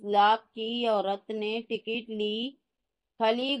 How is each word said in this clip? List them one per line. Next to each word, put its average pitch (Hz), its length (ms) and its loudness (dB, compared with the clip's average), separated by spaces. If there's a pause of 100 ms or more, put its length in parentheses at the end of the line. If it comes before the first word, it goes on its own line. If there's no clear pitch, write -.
लाख 208 340 6
की 233 480 -6
औरत 202 440 0
ने 214 300 -4
टिकट 226 500 -6
ली 220 480 -4 (640)
खाली 247 400 0